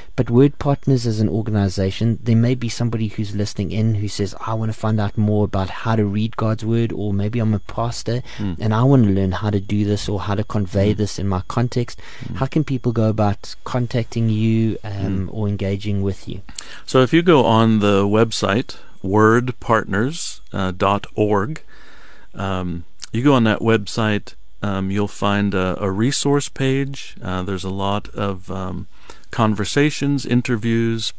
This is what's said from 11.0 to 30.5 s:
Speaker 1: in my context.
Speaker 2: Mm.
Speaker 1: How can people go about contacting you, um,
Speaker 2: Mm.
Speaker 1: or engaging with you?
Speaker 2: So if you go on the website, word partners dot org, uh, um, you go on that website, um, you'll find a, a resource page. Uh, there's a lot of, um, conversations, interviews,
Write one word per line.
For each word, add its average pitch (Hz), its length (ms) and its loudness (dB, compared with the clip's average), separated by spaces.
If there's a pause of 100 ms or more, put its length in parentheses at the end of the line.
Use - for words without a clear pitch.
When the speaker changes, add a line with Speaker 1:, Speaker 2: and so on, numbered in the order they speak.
Speaker 1:
in 101 80 -2
my 92 200 0
context. 120 520 -2 (260)
Speaker 2:
Mm. - 120 -6
Speaker 1:
How 131 80 0
can 151 180 0
people 127 300 -2
go 110 160 2
about 104 460 -2 (100)
contacting 117 640 -2
you, 110 560 2
um, 101 420 -2
Speaker 2:
Mm. - 60 -8
Speaker 1:
or 104 160 -2
engaging 101 520 -2
with 98 280 -4
you? 104 120 -8 (440)
Speaker 2:
So 131 160 6
if 123 120 4
you 165 80 6
go 165 220 6
on 110 360 6
the 101 280 6
website, 107 680 2 (280)
word 110 560 4
partners 113 800 0 (380)
dot 101 380 2
org, 107 460 0 (760)
uh, 98 40 -6
um, 90 440 -4 (260)
you 117 100 0
go 143 120 6
on 120 100 6
that 107 160 4
website, 110 760 0 (300)
um, 95 280 -2
you'll 104 160 0
find 101 480 0
a, 92 240 0
a 98 120 -2
resource 139 580 0
page. 135 720 -4
Uh, 92 220 -4
there's 92 200 -4
a 95 60 -4
lot 98 400 -2
of, 101 420 -6
um, 92 360 -6 (440)
conversations, 135 920 0
interviews, 113 920 0